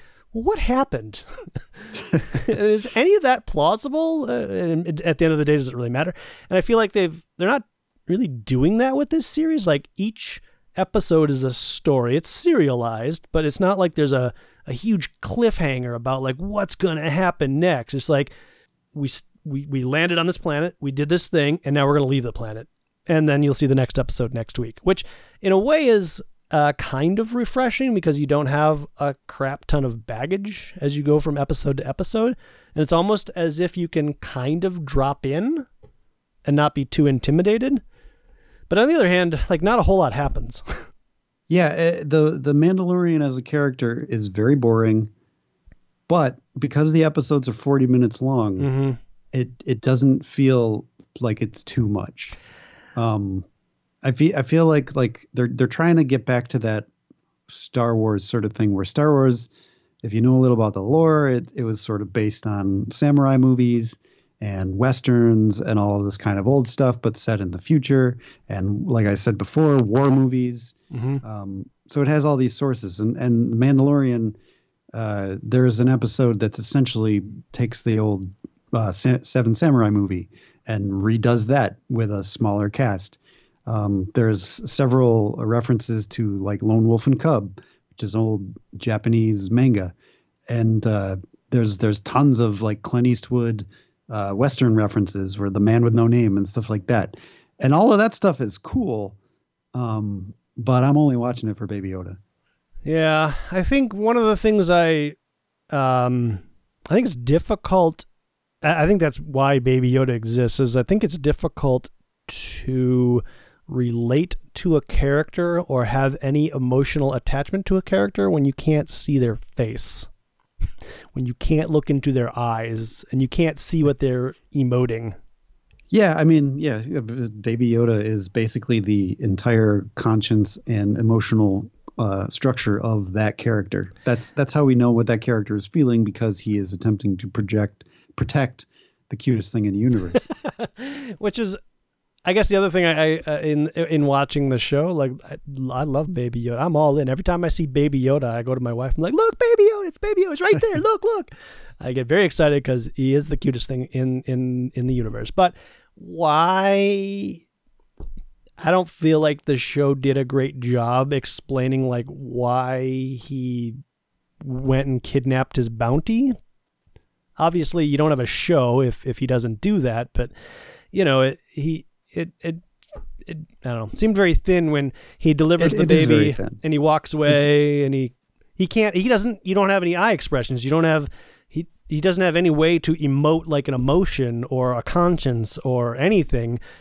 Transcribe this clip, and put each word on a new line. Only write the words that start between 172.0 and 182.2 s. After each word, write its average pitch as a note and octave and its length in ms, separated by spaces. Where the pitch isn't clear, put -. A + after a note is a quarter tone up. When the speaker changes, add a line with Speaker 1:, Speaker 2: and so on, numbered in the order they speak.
Speaker 1:
it, E3+ 220
it, E3 140
it, E3 100
I B2+ 80
don't A2+ 60
know, G#2+ 160
seemed A3 200
very F#3 200
thin E3+ 360
when C#3 220
he D#3 160
delivers E3 400
Speaker 2:
It, G#3 40
Speaker 1:
the F#3 60
Speaker 2:
it D#3+ 80
is D#3 140
very D3 140
Speaker 1:
baby - 140
Speaker 2:
thin. - 300
Speaker 1:
and D#3 100
he D3 60
walks D#3 340
away D3 680
Speaker 2:
It's C#3 40
Speaker 1:
and C3+ 80
he, C3 200
he F#3 120
can't, G#3+ 280
he G3 140
doesn't, G#3+ 360
you F#3 100
don't G3 140
have G3 140
any F3 120
eye G#3 160
expressions. B2+ 520
You C3+ 80
don't E3 120
have, D#3 260
he, E3 180
he D3+ 120
doesn't F#3 220